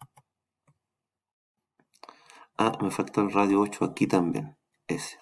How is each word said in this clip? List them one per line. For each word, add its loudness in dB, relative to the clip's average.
Ah, 0
me 0
falta -2
el 0
radio 4
ocho 0
aquí 0
también. 0
Ese, -6